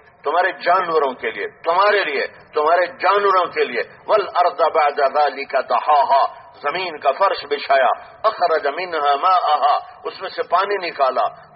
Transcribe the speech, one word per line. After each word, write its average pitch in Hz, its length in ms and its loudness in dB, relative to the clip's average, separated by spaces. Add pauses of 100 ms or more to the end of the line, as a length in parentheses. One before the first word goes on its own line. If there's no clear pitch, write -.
(220)
تمہارے 175 300 0
جانوروں 165 600 0
کے 120 180 -6
لیے، 101 160 -8
تمہارے 190 580 0
لیے، 135 220 -4
تمہارے 165 600 0
جانوروں 190 580 2
کے 151 200 -2
لیے۔ 123 180 -4 (240)
والارض 175 540 0
بَعْدَ 151 400 2 (140)
ذلک 139 420 -2 (140)
دَحَاهَا، 139 760 2 (120)
زمین 160 380 -6
کا - 140 0
فرش 185 380 0
بچھایا۔ 139 380 2 (360)
اخرج 160 420 0
مِنْهَا 151 480 -2
مَاءَهَا، 147 640 2 (260)
اس 160 160 -10
میں 190 80 -10
سے 175 140 -8
پانی 185 460 -2
نکالا۔ 127 380 0 (300)